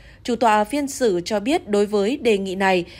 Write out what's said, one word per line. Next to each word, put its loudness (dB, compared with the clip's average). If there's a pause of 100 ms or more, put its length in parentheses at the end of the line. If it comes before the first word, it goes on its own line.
(220)
Chủ -4
tọa 2
phiên -4
xử 0
cho -2
biết -2
đối 2
với 0
đề 2
nghị -6
này, 2 (160)